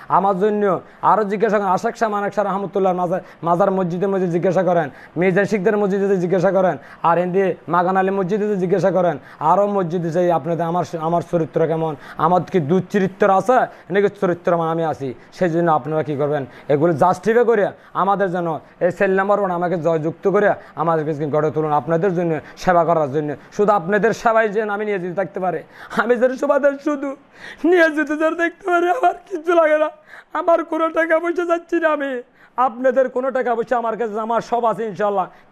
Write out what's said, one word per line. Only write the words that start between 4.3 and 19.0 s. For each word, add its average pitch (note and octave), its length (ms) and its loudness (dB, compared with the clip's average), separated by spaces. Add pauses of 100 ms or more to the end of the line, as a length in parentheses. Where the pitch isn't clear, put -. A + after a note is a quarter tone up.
করেন, E3 260 0 (280)
মির্জা F#3+ 280 2
শিখদের G#3 320 0
মসজিদে G3 400 0
জিজ্ঞাসা F3+ 340 2
করেন, F3+ 260 2 (260)
আর E3 140 4
এমনি F3+ 360 0 (140)
মাগান F3+ 300 0
আলী F#3+ 140 2
মসজিদে G3 460 -2
জিজ্ঞাসা F3+ 340 0
করেন, E3+ 260 0 (220)
আরও F#3 280 2
মসজিদে F3+ 420 -2
যাই F3 220 2
আপনাদের D#3+ 340 -2
আমার, F3 200 -2 (140)
আমার E3 220 -2 (100)
চরিত্র D#3+ 360 0
কেমন, D#3+ 280 -2 (220)
আমার E3+ 240 2 (100)
কি F#3 80 2
দুচরিত্র F#3 680 0
আছে F#3+ 280 4 (360)
নাকি G3+ 160 2 (120)
চরিত্র F3 400 0
আমি E3 220 -2
আছি। C3+ 300 -4 (200)
সেই F#3 160 0
জন্য E3 220 2
আপনারা D3+ 320 0
কী D3 120 -4
করবেন, C#3+ 300 -2 (240)
এগুলো D#3 240 2
জাস্টিফাই F#3 520 2
করে G#3 220 2 (260)
আমাদের G3+ 380 0
জন্য E3+ 280 -4 (200)
এই F3 120 2
সেল F#3+ 240 0